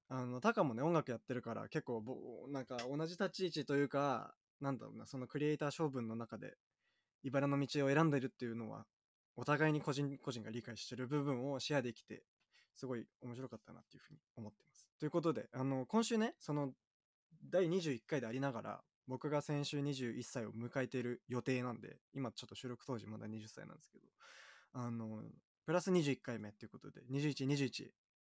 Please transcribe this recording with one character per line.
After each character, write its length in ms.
あ 180
の、 140
タ 140
カ 100
も 100
ね、 80
音 100
楽 200
や 60
っ 20
て 120
る 80
か 140
ら、 140
結 160
構 160
ぼ-、 160
な 120
ん 40
か 120
同 180
じ 60
立 180
ち 160
位 20
置 160
と 120
い 80
う 40
か、 460
な 120
ん 60
だ 80
ろ 60
う 40
な、 100
そ 120
の 100
ク 100
リ 80
エ 60
イ 60
タ 100
ー 20
性 180
分 200
の 80
中 200
で、 200
茨 240
の 120
道 280
を 20
選 160
ん 60
で 80
る 80
っ 40
て 140
い 60
う 60
の 140
は、 160
お 80
互 260
い 20
に 80
個 120
人 260
個 140
人 100
が 80
理 120
解 140
し 120
て 80
る 100
部 160
分 300
を 80
シ 140
ェ 40
ア 40
で 100
き 100
て、 220
す 120
ご 100
い 100
面 140
白 120
か 80
っ 80
た 80
な 80
っ 40
て 120
い 40
う 20
ふ 80
う 40
に 40
思 120
っ 40
て 120
ま 100
す。 120
と 80
い 20
う 20
こ 100
と 120
で、 200
あ 100
の、 240
今 160
週 160
ね、 220
そ 120
の、 200
第 240
二 120
十 120
一 120
回 160
で 60
あ 60
り 80
な 120
が 100
ら、 220
僕 240
が 120
先 220
週 160
二 140
十 180
一 140
歳 200
を 60
迎 300
え 60
て 100
い 40
る 260
予 120
定 220
な 100
ん 80
で、 180
今 180
ち 120
ょ 20
っ 20
と 60
収 140
録 160
当 140
時 80
ま 100
だ 120
二 120
十 80
歳 180
な 80
ん 20
で 60
す 80
け 80
ど、 80
あ 180
の、 320
プ 80
ラ 80
ス 100
二 120
十 80
一 100
回 180
目 120
っ 20
て 140
い 20
う 20
こ 80
と 120
で、 180
二 120
十 80
一、 180
二 100
十 80
一。 280